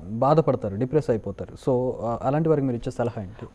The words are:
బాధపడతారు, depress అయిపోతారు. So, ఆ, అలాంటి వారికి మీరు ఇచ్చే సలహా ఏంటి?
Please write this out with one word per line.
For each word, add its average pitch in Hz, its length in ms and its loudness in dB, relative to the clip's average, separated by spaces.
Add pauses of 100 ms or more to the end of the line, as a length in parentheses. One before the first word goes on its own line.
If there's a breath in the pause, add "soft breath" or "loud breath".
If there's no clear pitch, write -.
బాధపడతారు, 127 680 2
depress 127 340 0
అయిపోతారు. 101 460 -4
So, 127 500 0
ఆ, 113 160 -2
అలాంటి 151 280 2
వారికి 143 180 4
మీరు 120 80 0
ఇచ్చే 120 160 -6
సలహా 117 300 -2
ఏంటి? 95 340 -12